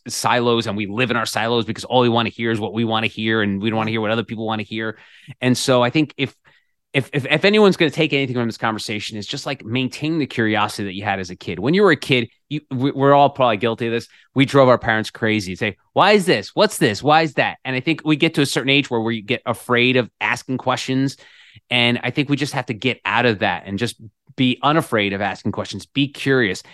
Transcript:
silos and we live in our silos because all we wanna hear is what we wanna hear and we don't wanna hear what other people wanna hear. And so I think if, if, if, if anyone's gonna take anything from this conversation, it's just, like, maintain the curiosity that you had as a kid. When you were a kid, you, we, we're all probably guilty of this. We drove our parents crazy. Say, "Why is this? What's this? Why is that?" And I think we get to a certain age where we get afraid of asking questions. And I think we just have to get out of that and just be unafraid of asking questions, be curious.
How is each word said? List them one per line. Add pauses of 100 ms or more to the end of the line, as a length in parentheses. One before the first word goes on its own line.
silos
and
we
live
in
our
silos
because
all
we
wanna
hear
is
what
we
wanna
hear
and
we
don't
wanna
hear
what
other
people
wanna
hear. (440)
And
so
I
think
if, (600)
if,
if,
if
anyone's
gonna
take
anything
from
this
conversation,
it's
just,
like,
maintain
the
curiosity
that
you
had
as
a
kid.
When
you
were
a
kid, (220)
you,
we,
we're
all
probably
guilty
of
this. (260)
We
drove
our
parents
crazy.
Say, (160)
"Why
is
this?
What's
this?
Why
is
that?"
And
I
think
we
get
to
a
certain
age
where
we
get
afraid
of (100)
asking
questions. (540)
And
I
think
we
just
have
to
get
out
of
that
and
just (340)
be
unafraid
of
asking
questions,
be
curious. (120)